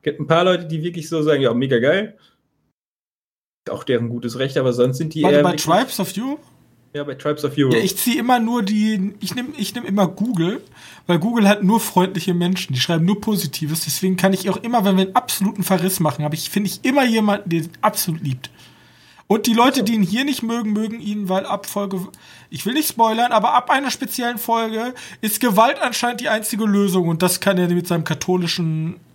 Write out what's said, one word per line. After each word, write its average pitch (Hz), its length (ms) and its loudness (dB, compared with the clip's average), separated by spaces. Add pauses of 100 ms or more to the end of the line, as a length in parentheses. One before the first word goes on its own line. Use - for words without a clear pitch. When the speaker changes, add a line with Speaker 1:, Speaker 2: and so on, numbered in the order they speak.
Speaker 1:
Gibt 147 180 -4
ein 151 60 -4
paar 165 180 4
Leute, 180 220 2
die 160 160 -6
wirklich 170 280 -8
so 160 120 -2
sagen, 147 220 2
"Ja, 117 100 4
mega 131 240 0
geil." 170 400 0 (1500)
Auch - 140 -8
deren 117 260 0
gutes 120 300 -6
Recht, 135 180 -2
aber 131 160 2
sonst 123 240 2
sind 156 160 -4
die 160 80 -2
Speaker 2:
Warte, 143 160 6
Speaker 1:
eher 147 60 6
Speaker 2:
bei 180 80 4
Speaker 1:
wirklich 156 140 -4
Speaker 2:
Tribes 202 340 2
of 190 180 -4
Europe? 269 240 -6 (540)
Speaker 1:
Ja, 143 80 -6
bei 143 100 -8
Tribes 151 320 -4
of 131 120 -2
Europe. 131 200 4
Speaker 2:
Ja, 110 60 2
ich - 120 0
zieh - 220 0
immer 247 220 2
nur 233 240 0
die, 214 560 0
ich - 160 -8
nehm, 254 200 -6
ich 226 200 -6
nehm 240 100 -8
immer 196 220 2
Google, 202 560 -2 (420)
weil 175 140 2
Google 220 280 2
hat 208 160 4
nur 185 160 4
freundliche 185 540 0
Menschen, 175 400 -2
die 127 60 -2
schreiben 165 260 2
nur 208 160 2
Positives, 160 640 -2
deswegen 185 320 -2
kann 190 160 2
ich 190 160 -2
auch 185 80 -2
immer, 233 260 0
wenn 190 140 4
wir 190 80 4
einen 190 100 -12
absoluten - 460 0
Verriss 185 380 0
machen, 147 260 0
hab 151 80 -2
ich, - 160 -8
find 202 160 -2
ich - 180 -6
immer 262 220 2
jemanden, 208 460 0
den 165 180 -2 (120)
absolut 180 420 -2
liebt. 131 260 -6 (760)
Und 220 220 2
die 233 60 4
Leute, 254 260 4
Speaker 1:
Ja. 208 60 0
Speaker 2:
die 233 80 0
ihn 214 100 2
hier 214 220 0
nicht 285 180 -2
mögen, 226 300 -2
mögen 220 260 -2
ihn, 208 300 -4
weil 190 160 0
ab 196 200 -6
Folge, 196 400 -4 (440)
ich - 160 -10
will 220 80 0
nicht 302 160 0
spoilern, 226 420 2
aber 220 220 2
ab 240 160 2
einer 277 200 2
speziellen 240 480 -4
Folge 226 560 -2 (280)
ist 214 180 -2
Gewalt 226 420 4
anscheinend 240 380 -2
die 247 80 -6
einzige 220 380 -2
Lösung 196 420 2
und 165 160 0
das 175 160 0
kann 196 180 2
er 180 120 2
mit 175 180 0
seinem 170 160 0
katholischen 165 920 -2 (180)